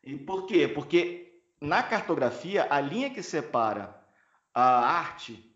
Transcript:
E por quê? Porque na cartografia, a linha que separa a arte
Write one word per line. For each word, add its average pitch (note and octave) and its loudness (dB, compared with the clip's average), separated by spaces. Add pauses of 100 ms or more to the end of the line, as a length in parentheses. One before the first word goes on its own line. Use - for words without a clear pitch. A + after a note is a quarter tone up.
E C#3 -10
por F#3 -8
quê? D#3+ 4
Porque - -2 (200)
na F3 0
cartografia, F3 0
a C#3+ 2
linha G#3+ -2
que A#3+ -10
separa A2 -4 (520)
a B2+ 6
arte B2 -2